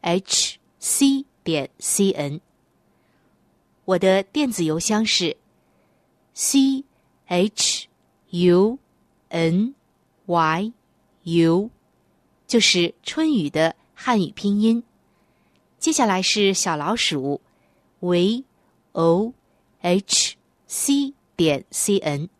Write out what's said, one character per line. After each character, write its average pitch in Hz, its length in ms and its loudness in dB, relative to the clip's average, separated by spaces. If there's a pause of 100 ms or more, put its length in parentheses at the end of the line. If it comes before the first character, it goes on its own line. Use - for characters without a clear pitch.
H - 580 -2 (200)
C 277 460 0 (180)
点 151 260 -2 (100)
C - 320 0
N。 147 280 -6 (1500)
我 185 120 0
的 190 240 2
电 277 300 -2
子 185 120 -2
邮 156 160 0
箱 214 240 0
是 185 320 -2 (960)
C 269 500 0 (420)
H - 640 -2 (420)
U 180 480 4 (520)
N 175 440 0 (520)
Y 170 480 0 (500)
U， 170 460 2 (800)
就 233 120 2
是 175 340 2 (100)
春 311 300 -2
雨 160 160 0
的 160 260 0 (180)
汉 233 280 -2
语 165 100 -4
拼 202 300 -2
音。 226 220 2 (960)
接 320 120 0
下 269 140 2
来 190 160 0
是 196 320 2
小 170 240 -2
老 156 180 -2
鼠 143 460 -4 (580)
V 185 440 0 (500)
O 175 400 0 (480)
H - 540 -2 (320)
C 277 460 -2 (220)
点 151 360 0
C - 260 -2
N。 147 320 -6 (100)